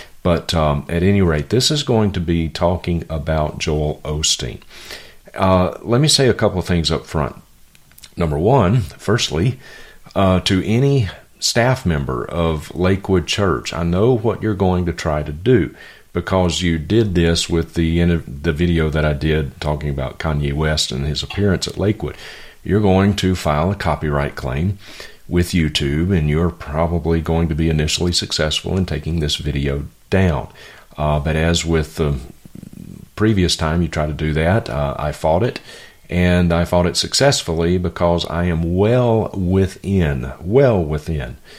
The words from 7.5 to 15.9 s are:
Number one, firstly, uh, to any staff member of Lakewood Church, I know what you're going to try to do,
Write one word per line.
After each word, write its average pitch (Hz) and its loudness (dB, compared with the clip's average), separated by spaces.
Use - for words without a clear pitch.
Number 78 0
one, 107 4
firstly, 104 -2
uh, 92 4
to 92 0
any 123 2
staff - 0
member 65 -2
of 80 -2
Lakewood 92 2
Church, 87 0
I - -4
know 95 2
what 110 -2
you're 107 0
going 92 2
to 82 -2
try 76 -2
to 73 -6
do, 92 2